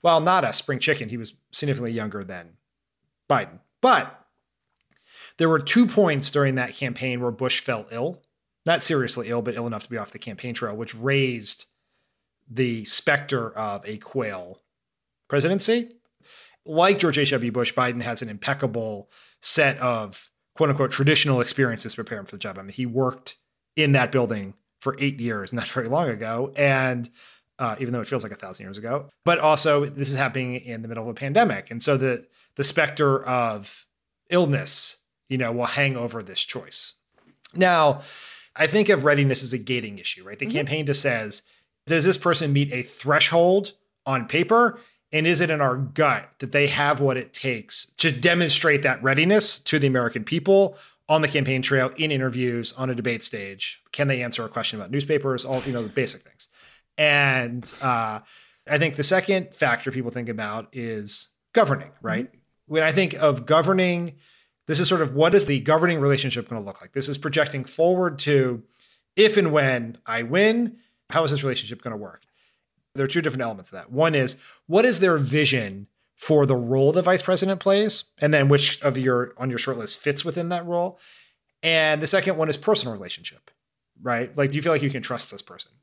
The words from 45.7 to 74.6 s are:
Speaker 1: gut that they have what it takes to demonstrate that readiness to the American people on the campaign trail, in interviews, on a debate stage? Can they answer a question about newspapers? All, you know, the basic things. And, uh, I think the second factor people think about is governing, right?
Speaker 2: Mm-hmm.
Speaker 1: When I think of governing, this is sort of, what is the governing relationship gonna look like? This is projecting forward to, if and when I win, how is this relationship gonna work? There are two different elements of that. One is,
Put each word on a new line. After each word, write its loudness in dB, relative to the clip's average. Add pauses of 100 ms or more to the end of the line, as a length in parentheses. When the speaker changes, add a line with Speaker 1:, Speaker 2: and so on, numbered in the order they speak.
Speaker 1:
gut 0 (100)
that -10
they 2
have 0
what 2
it -10
takes -4 (100)
to 2
demonstrate 2
that 0
readiness 2
to -2
the 4
American 0
people 2 (320)
on 4
the 2
campaign 0
trail, 2
in -2
interviews, -2
on -6
a -4
debate -4
stage? -8 (100)
Can -2
they 0
answer -6
a -10
question -6
about -12
newspapers? -2
All, -4
you -6
know, -4
the -8
basic -4
things. -18 (500)
And, 0
uh, -2 (500)
I 2
think 0
the -2
second 0
factor -2
people -6
think -10
about -8
is -8 (220)
governing, 2 (100)
right? -4
Speaker 2:
Mm-hmm. -20 (300)
Speaker 1:
When 2
I 4
think 2
of 2
governing, 2 (520)
this 0
is 2
sort 2
of, -2
what 4
is 6
the 2
governing 2
relationship 0
gonna -8
look -14
like? -20
This -2
is -4
projecting -2
forward 0
to, 2 (540)
if 6
and 4
when 0
I -4
win, 0 (320)
how 2
is 0
this -2
relationship -6
gonna -10
work? -14 (720)
There -2
are 0
two 0
different -4
elements -8
of -20
that. -16
One 2
is, 0 (300)